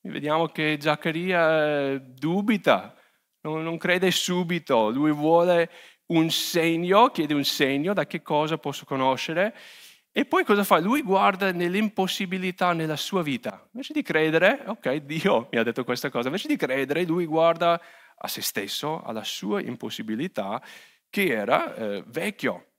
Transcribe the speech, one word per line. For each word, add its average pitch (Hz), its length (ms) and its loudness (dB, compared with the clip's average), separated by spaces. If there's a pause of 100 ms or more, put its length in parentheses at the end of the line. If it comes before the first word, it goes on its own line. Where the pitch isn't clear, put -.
Qui - 100 -14
vediamo 151 380 0
che 151 320 -2
Zaccaria, 156 1120 0
eh, 135 80 -4
dubita, 151 920 0 (460)
non, 160 220 -6
non 165 140 -4
crede 180 340 2
subito, 165 800 0
lui 143 200 2
vuole 170 600 4 (360)
un 165 240 2
segno, 175 760 2
chiede 151 260 -2
un 139 100 0
segno, 143 480 0
da 180 140 0
che - 160 -10
cosa 156 340 0
posso 143 280 -8
conoscere, 139 720 0 (580)
e 277 120 0
poi 370 200 2
cosa 202 200 4
fa? 190 140 6
Lui 226 240 0
guarda 196 500 2
nell'impossibilità 185 1200 -2
nella 160 240 -2
sua 180 260 -2
vita. 123 500 -6
Invece 269 200 -12
di 302 100 -2
credere, 165 640 2
"Ok, 185 320 -4
Dio 151 520 0
mi 120 80 0
ha 113 40 4
detto 117 220 -2
questa 123 240 -4
cosa", 120 200 -2
invece 190 200 -6
di 302 80 0
credere, 139 480 -2
lui 175 220 -2
guarda 170 520 2 (380)
a - 120 -12
se - 120 -8
stesso, 110 640 -6
alla 110 220 -8
sua 202 360 -4
impossibilità, 110 1000 -6 (480)
che 196 160 0
era, 123 480 0
eh, 101 320 -6
vecchio. - 640 -6 (100)